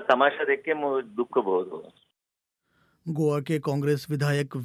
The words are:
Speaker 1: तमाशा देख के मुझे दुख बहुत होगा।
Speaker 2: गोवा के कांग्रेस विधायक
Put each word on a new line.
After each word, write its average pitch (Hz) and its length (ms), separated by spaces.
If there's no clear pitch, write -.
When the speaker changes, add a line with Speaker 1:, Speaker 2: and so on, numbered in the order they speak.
Speaker 1:
तमाशा 139 380
देख 139 160
के 160 140
मुझे 135 340
दुख 113 300
बहुत 95 340
होगा। - 180
Speaker 2:
गोवा 151 340
के 156 200
कांग्रेस 143 500
विधायक 143 560